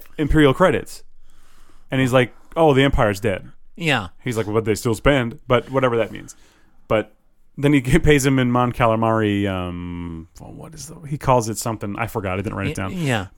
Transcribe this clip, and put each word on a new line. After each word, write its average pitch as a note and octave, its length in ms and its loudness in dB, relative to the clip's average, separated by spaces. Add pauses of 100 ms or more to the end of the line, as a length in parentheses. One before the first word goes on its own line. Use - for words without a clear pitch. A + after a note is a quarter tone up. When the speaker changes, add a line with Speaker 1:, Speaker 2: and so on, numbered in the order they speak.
(180)
Speaker 1:
Imperial D3 360 4
credits. - 500 0 (880)
And C3+ 100 0
he's B2+ 120 0
like, B2+ 200 2 (220)
"Oh, D#3+ 180 6
the C3 80 6
Empire's B2 380 2
dead." - 320 -6 (240)
Speaker 2:
Yeah. B2+ 320 -2 (160)
Speaker 1:
He's B2 140 -4
like, G#2+ 100 -2
"Well, G#2 80 -6
but G2+ 100 0
they G#2+ 80 0
still A2 220 0
spend," C3 520 0
but A#2+ 220 2
whatever B2+ 280 0
that G#2+ 140 -2
means. G2 240 -14 (520)
But G#2+ 260 0 (440)
then C#3+ 160 2
he C#3 80 4
<laughs> C3 180 4
pays D3 260 4
him C3+ 140 2
in B2 120 2
Mon B2 200 2
Calamari, A2 760 2
um, F2 840 -6 (120)
well, - 100 -18
what - 220 -18
is - 140 -16
the, E3+ 140 -18
he D3 180 -8
calls B2 280 2
it A2 120 -4
something. G#2+ 400 -8
I A2+ 80 -4
forgot. G2 320 -4
I - 20 -6
didn't G2+ 140 -6
write G2 120 -4
it G2 100 -4
Speaker 2:
Y-, G2 100 -4
Speaker 1:
down. F#2+ 100 -8
Speaker 2:
yeah. B2+ 300 -2 (100)